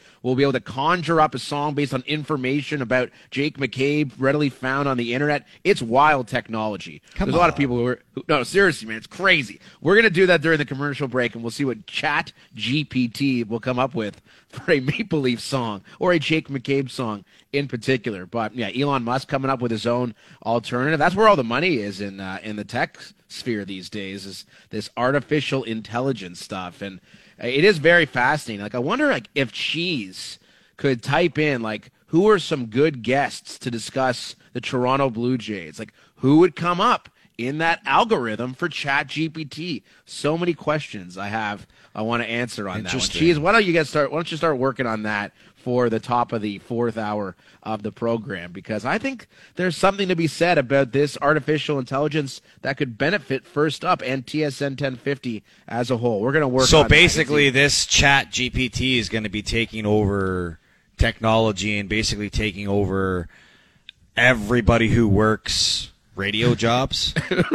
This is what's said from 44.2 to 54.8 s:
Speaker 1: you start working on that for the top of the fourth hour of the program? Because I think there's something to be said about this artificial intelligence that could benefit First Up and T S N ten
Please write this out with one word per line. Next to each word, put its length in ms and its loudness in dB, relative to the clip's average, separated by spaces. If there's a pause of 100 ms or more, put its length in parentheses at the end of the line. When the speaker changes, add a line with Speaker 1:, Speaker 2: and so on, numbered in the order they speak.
Speaker 1:
you 60 -6
start 200 0
working 280 0
on 180 -4
that 300 -4 (220)
for 340 0
the 100 0
top 320 0
of 120 -4
the 160 -6
fourth 380 -4
hour 380 -6 (280)
of 180 -6
the 100 -8
program? 600 -4
Because 340 -8
I 140 -2
think 280 -8 (280)
there's 200 -2
something 340 2
to 60 0
be 120 2
said 320 2
about 320 2
this 300 0
artificial 580 0
intelligence 600 -2 (220)
that 160 -4
could 200 -4
benefit 460 -2
First 400 -2
Up 220 0
and 200 -4
T 180 -2
S 180 -4
N 160 -4
ten 180 -4